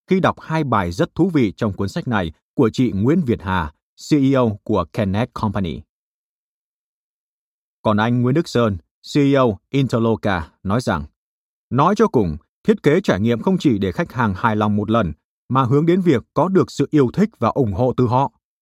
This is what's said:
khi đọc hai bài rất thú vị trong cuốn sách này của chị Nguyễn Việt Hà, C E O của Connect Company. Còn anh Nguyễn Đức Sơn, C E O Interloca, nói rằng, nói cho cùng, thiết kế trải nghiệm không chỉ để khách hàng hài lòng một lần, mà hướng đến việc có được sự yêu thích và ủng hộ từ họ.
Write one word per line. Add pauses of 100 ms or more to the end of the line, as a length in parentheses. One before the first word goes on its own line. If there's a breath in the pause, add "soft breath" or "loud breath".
khi
đọc
hai
bài
rất
thú
vị
trong
cuốn
sách
này (220)
của
chị
Nguyễn
Việt
Hà, (360)
C
E
O (140)
của
Connect
Company. (2000)
Còn
anh
Nguyễn
Đức
Sơn, (360)
C
E
O (240)
Interloca, (120)
nói
rằng, (680)
nói
cho
cùng, (260)
thiết
kế
trải
nghiệm
không
chỉ
để
khách
hàng
hài
lòng
một
lần, (360)
mà
hướng
đến
việc (100)
có
được
sự
yêu
thích (100)
và
ủng
hộ
từ
họ. (300)